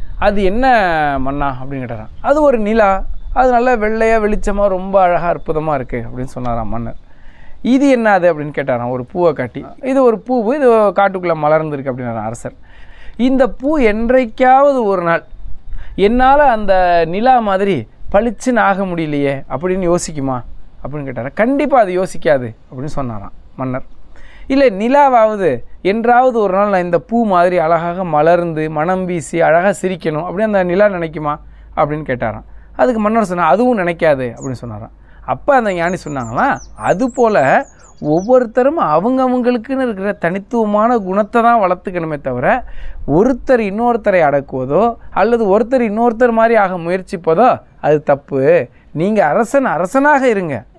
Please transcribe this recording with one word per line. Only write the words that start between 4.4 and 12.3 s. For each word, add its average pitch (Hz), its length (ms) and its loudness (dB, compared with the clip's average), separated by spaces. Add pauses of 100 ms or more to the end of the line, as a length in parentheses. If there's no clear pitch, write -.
ரொம்ப 190 340 0
அழகா, 175 320 2
அற்புதமா 156 420 -4
இருக்கு" 123 320 -6
அப்படின்னு 123 180 -8
சொன்னாராம் 120 440 -6
மன்னர். 113 260 -6 (680)
"இது 269 280 2
என்ன 233 200 2
அது?" 175 240 4
அப்படின்னு 147 120 -6
கேட்டாராம் 135 440 -4
ஒரு 123 140 -6
பூவை 175 280 0
காட்டி. 131 340 -8 (160)
"இது 262 220 2
ஒரு 220 140 4
பூவு, 247 380 -2
இது 269 160 4
காட்டுக்குள்ள 190 640 2
மலர்ந்திருக்கு" 151 560 0
அப்படின்னாராம் 120 320 -6
அரசர். 117 300 -10 (600)